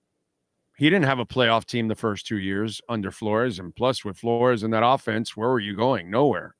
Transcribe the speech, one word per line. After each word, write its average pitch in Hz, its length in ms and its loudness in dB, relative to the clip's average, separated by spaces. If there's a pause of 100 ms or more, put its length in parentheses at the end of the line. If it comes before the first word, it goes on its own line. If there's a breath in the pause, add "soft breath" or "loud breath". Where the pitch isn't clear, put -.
(760)
He 147 140 4
didn't 185 140 4
have 135 120 2
a 117 80 -4
playoff 113 400 2
team 113 220 -2
the 110 80 -2
first 104 320 -4
two 110 100 -4
years 98 500 -4
under 107 220 -4
Flores, 107 480 -2
and 90 180 -12
plus 123 300 -2
with 98 120 -8
Flores 117 440 2
in 113 100 -2
that 113 140 4
offense, 117 500 0
where 113 140 -2
were 127 100 2
you 101 160 -4
going? 104 360 0
Nowhere. 104 480 0